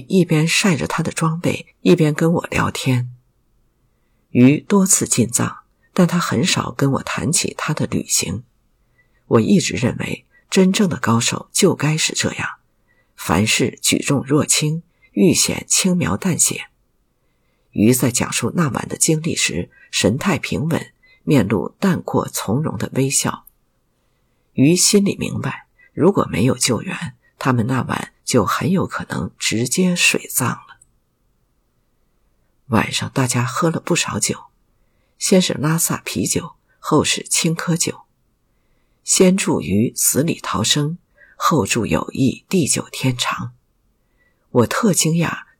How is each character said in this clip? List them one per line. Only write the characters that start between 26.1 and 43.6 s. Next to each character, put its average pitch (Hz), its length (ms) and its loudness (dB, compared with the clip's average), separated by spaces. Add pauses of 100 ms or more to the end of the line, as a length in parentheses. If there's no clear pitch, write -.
果 131 200 0
没 107 140 0
有 127 120 2
救 - 240 -2
援， - 340 -10 (220)
他 131 160 -2
们 120 140 0
那 131 160 -2
晚 - 300 -6 (100)
就 117 220 2
很 - 260 -2
有 170 160 0
可 - 180 -8
能 - 320 -8
直 110 300 -2
接 180 280 2
水 - 320 0
葬 - 220 -2
了。 - 300 -12 (1900)
晚 - 240 0
上 - 200 -4
大 131 160 0
家 120 180 -2
喝 160 240 -2
了 160 100 -4
不 - 160 -2
少 - 220 -4
酒， - 280 -4 (760)
先 185 220 4
是 - 120 0
拉 160 240 -2
萨 - 260 -2
啤 - 220 -4
酒， - 300 -6 (240)
后 147 240 2
是 - 200 -2
青 - 320 -2
稞 165 220 -2
酒。 - 280 -4 (1000)
先 185 340 4
祝 139 240 0
鱼 101 340 0
死 - 280 2
里 - 180 -2
逃 - 200 -4
生， 147 360 0 (400)
后 123 280 2
祝 104 200 -2
友 - 260 -2
谊 - 380 0
地 170 180 2
久 - 240 -2
天 131 240 -2
长。 - 380 -6 (960)